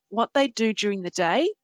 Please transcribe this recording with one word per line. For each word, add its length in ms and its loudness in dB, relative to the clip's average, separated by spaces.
what 240 -2
they 160 2
do 240 0
during 300 -4
the 80 -8
day 420 0